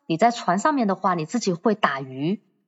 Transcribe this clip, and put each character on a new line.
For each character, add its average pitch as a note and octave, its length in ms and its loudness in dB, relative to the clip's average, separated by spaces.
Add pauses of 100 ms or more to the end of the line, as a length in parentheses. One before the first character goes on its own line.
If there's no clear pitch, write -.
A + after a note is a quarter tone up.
你 E3 100 -2
在 A#3 140 4
船 F#3+ 280 -2
上 D#4 160 2
面 B3 120 2
的 F#3+ 80 2
话， F#3 200 0
你 D#3+ 100 -2
自 A#3+ 140 -4
己 G3+ 140 0
会 G#3 220 2
打 C#3 260 -4
鱼， C#3 420 -4 (260)